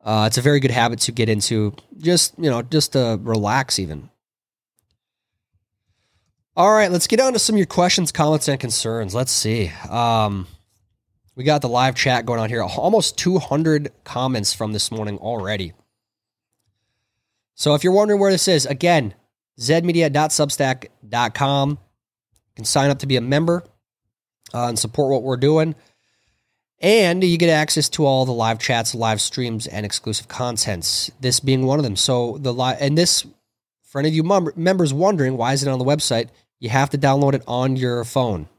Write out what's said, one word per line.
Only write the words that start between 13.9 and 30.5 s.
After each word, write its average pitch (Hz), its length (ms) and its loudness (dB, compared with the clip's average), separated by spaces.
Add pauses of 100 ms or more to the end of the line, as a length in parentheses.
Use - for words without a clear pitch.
comments 123 500 -4
from 107 180 -4
this 107 180 -4
morning 107 300 -8
already. 98 540 -6 (1800)
So 147 200 0
if 143 80 -2
you're 180 100 2
wondering 208 260 4
where 196 120 4
this 185 160 0
is, 170 180 2
again, 143 480 0 (460)
zedmedia 165 520 2
dot 151 200 0
substack 135 560 -2 (200)
dot 117 260 -2
com. 139 380 0
You - 840 -18
can 110 100 -12
sign 143 240 2
up 135 100 0
to - 80 -8
be 131 100 2
a 120 40 0
member, 165 420 0 (920)
uh, 120 140 -2
and 117 120 -4
support 135 320 0
what 123 120 0
we're 131 140 -2
doing. 156 380 2 (1040)
And 185 440 4
you 170 120 4
get 170 120 4
access 156 400 0
to 156 160 -2
all 131 180 2
the 127 80 -2
live 113 260 0
chats, 117 380 -2
live 113 240 0
streams, 113 480 -6
and 104 180 -8
exclusive - 440 -8
contents, 113 920 -4